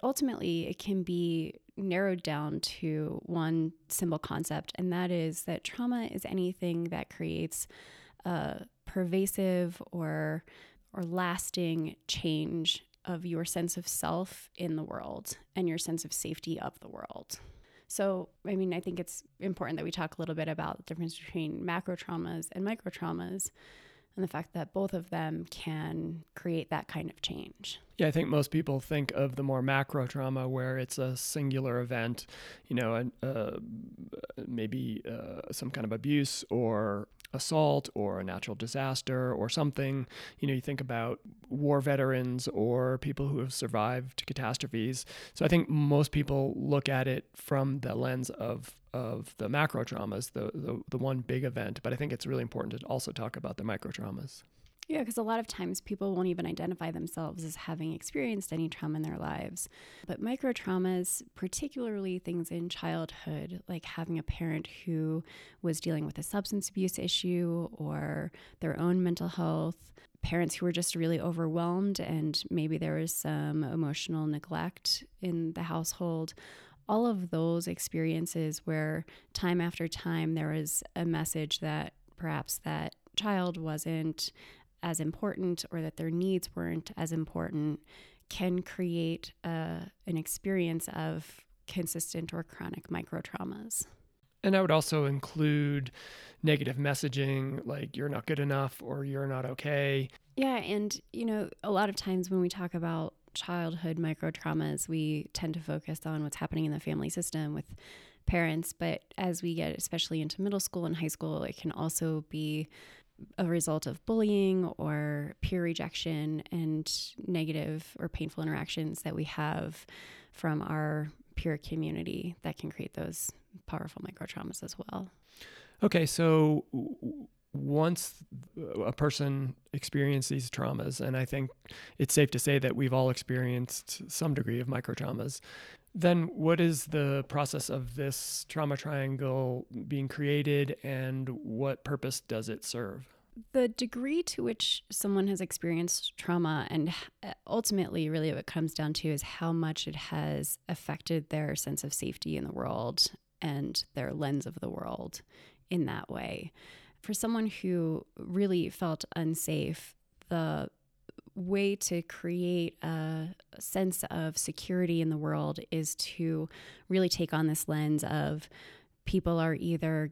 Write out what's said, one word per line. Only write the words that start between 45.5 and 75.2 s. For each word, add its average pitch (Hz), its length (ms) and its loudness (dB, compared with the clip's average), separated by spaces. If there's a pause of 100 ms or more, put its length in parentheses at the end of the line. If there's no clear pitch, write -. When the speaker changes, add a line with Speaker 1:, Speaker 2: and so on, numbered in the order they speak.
Speaker 2:
most 147 440 6
people 139 440 2
look 139 320 2
at 131 200 4
it 127 180 0 (100)
from 135 440 2
the 123 160 0
lens 127 360 0
of, 117 440 -4 (180)
of 117 440 -4
the 107 120 -2
macro 139 340 2
traumas, 107 500 -4
the, - 200 -2
the, 120 360 -4
the 131 100 -2
one 131 220 0
big 127 220 0
event. 120 380 -2
But 127 120 0
I - 20 2
think 143 180 0
it's 120 140 -4
really 127 160 0
important 120 360 -4
to - 60 -12
also 127 260 -2
talk 117 240 -6
about - 220 -6
the - 60 -6
micro 107 280 -4
traumas. - 520 -8 (460)
Speaker 1:
Yeah, 311 120 0
'cause 233 160 -2
a 226 60 0
lot 226 160 2
of 220 80 -4
times 185 320 -4
people 196 340 -2
won't 185 140 2
even 175 180 0
identify 165 460 -2
themselves 165 540 -6
as 160 100 -8
having 160 380 -4
experienced 226 580 -4
any 165 160 0
trauma 156 300 -4
in 156 40 0
their 156 160 -4
lives. - 520 -6 (360)
But - 160 -6
micro 254 300 0
traumas, 185 720 0 (140)
particularly 202 840 -4
things 170 320 -4
in 170 160 -2
childhood, 165 1000 -4
like 170 160 -6
having 165 340 -4
a 160 40 -4
parent 160 440 -2 (160)
who 160 400 0 (380)
was 165 180 2
dealing 156 260 0
with 147 120 -6
a 156 60 -6
substance 202 440 -2
abuse 185 320 0
issue 175 720 2
or 151 600 -4 (260)
their 160 180 0
own 180 240 6
mental 175 280 2
health, 160 640 0 (280)
parents 170 340 2
who 180 100 0
were 175 80 4
just 175 220 0
really 165 240 4
overwhelmed 170 840 2
and 156 480 0
maybe 156 280 2
there 156 180 0
was 160 200 0
some 151 480 0
emotional 156 640 0
neglect 160 800 -2 (160)